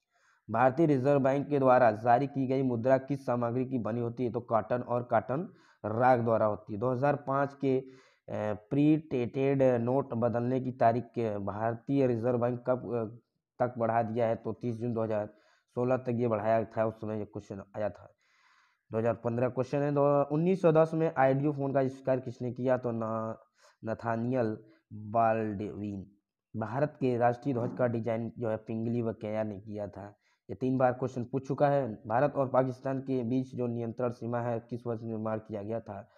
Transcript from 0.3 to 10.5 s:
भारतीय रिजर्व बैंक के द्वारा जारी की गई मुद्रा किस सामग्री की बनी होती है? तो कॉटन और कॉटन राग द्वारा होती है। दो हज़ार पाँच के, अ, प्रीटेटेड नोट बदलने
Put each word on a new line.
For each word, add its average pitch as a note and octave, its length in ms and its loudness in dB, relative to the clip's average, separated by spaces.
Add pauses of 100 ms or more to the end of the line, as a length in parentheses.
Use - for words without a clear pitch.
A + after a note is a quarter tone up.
भारतीय B2+ 360 4
रिजर्व C#3+ 340 4
बैंक C3+ 300 0
के C#3+ 100 2
द्वारा B2+ 320 6
जारी A#2+ 360 2
की C3+ 200 -4
गई C3 140 0
मुद्रा B2+ 360 2
किस C3+ 280 -4
सामग्री B2 400 -2
की C3 120 -4
बनी A2 220 -4
होती A#2+ 260 -4
है? A2 60 -2
तो A#2 80 -4
कॉटन A#2 420 -2
और A#2+ 220 -4
कॉटन A#2+ 500 0 (320)
राग A#2+ 360 4
द्वारा A2+ 240 2
होती G#2+ 280 -4
है। G2+ 60 -6
दो B2+ 120 0
हज़ार C#3 240 0
पाँच C#3 380 -2
के, C3 260 0
अ, - 760 -8
प्रीटेटेड C#3 1120 0
नोट B2+ 500 2
बदलने A#2+ 460 0